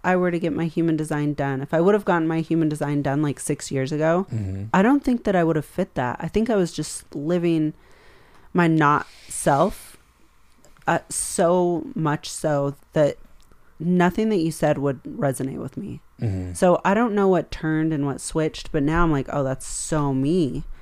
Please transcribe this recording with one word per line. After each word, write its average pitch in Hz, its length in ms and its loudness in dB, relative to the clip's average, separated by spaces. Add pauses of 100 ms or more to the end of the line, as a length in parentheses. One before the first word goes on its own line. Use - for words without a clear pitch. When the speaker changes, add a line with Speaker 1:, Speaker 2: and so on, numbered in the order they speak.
Speaker 1:
I 185 120 2
were 180 160 2
to 170 80 -2
get 175 140 -2
my 165 120 -2
human 165 320 0
design 147 360 -2
done, 139 280 -2
if 139 120 -6
I 160 80 4
would 190 120 6
have 208 120 0
gotten 170 220 2
my 160 120 0
human 160 280 0
design 147 360 -2
done, 139 180 0
like, 147 180 -2
six - 320 -6
years 131 200 -2
ago, 160 420 0
Speaker 2:
Mm-hmm. 98 400 -6
Speaker 1:
I 180 80 6
don't 269 220 4
think 240 220 -2
that 202 100 2
I 175 80 4
would 160 120 2
have 151 100 -4
fit - 300 -6
that. 123 240 -4
I 165 80 -6
think 214 220 0
I 226 60 0
was 180 160 0
just - 440 -10
living 160 580 0 (800)
my 175 140 4
not 156 380 4 (220)
self, - 680 0 (920)
uh, 170 120 2 (100)
so 175 760 0 (100)
much 151 340 -2
so 143 460 -2 (180)
that 147 240 2 (640)
nothing 180 500 2
that 214 80 2
you 165 140 0
said 151 260 0
would 139 260 -2
resonate 135 580 -4
with - 160 -12
me. 196 240 -10 (200)
Speaker 2:
Mm-hmm. 95 320 -4
Speaker 1:
So 175 300 4
I 180 100 2
don't 226 200 2
know 202 140 2
what 180 240 2
turned 156 420 -2
and 143 120 -2
what 139 160 -4
switched, - 500 -4
but 156 120 0
now 165 200 4
I'm 165 80 4
like, 139 200 0
"Oh, 143 120 0
that's 131 240 -4
so 147 460 -2
me." 143 500 0 (180)